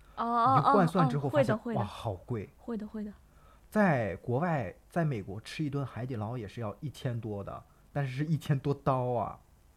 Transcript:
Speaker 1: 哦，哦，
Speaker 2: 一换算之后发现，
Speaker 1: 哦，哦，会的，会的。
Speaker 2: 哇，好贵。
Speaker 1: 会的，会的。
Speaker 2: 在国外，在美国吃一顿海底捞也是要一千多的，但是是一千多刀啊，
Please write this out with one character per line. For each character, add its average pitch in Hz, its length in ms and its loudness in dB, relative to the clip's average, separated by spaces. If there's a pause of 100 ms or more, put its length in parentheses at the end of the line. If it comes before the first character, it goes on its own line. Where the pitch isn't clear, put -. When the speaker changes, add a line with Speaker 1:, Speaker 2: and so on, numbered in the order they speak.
(160)
Speaker 1:
哦， 220 80 -4
哦， 240 360 4
Speaker 2:
一 - 20 6
换 214 260 6
算 165 220 4
之 143 80 0
后 139 100 -2
发 285 140 4
现， 214 140 2
Speaker 1:
哦， - 20 0
哦， - 60 -10
会 240 100 -4
的， - 0 -
会 - 0 -
的。 135 60 0
Speaker 2:
哇， 110 60 0
好 101 280 -6
贵。 101 440 -6
Speaker 1:
会 233 200 -8
的， 208 100 -8
会 214 160 -8
的。 208 80 -8 (580)
Speaker 2:
在 135 480 4
国 120 200 -2
外， 147 340 0 (180)
在 170 140 0
美 127 200 0
国 98 180 -8
吃 - 220 -6
一 143 80 -2
顿 143 120 -2
海 120 220 -8
底 127 100 -6
捞 110 220 -4
也 107 100 -8
是 - 140 -10
要 104 200 -4
一 151 80 -8
千 117 300 -4
多 104 240 -6
的， 64 200 -10 (300)
但 143 120 -2
是 127 120 -6
是 151 80 -2
一 156 120 2
千 143 220 0
多 139 140 0
刀 127 400 0
啊， 110 260 -4 (380)